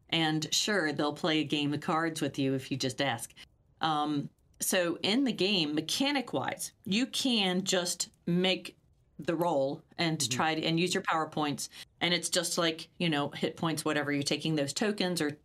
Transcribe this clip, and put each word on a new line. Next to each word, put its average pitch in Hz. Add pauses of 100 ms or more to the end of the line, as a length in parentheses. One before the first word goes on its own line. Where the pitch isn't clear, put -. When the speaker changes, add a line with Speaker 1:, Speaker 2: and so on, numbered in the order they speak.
Speaker 1:
and 156
sure, 175
they'll 147
play 156
a 156
game 147
of 147
cards 160
with 143
you 135
if 131
you 139
just 127
ask. 120 (480)
Um, 151 (300)
so 175
in 226
the 233
game, 180
mechanic-wise, 156 (140)
you 226
can 196
just 180 (180)
make 180 (420)
the 170
roll 156 (140)
and 160
Speaker 2:
Mm-hmm. 131
Speaker 1:
try 156
to, 160
and 165
use 175
your 190
power 160
points, 151 (300)
and 170
it's 170
just 170
like, 165 (100)
you 175
know, 143
hit -
points, 156
whatever. 147
You're 143
taking 156
those 143
tokens 202
or 147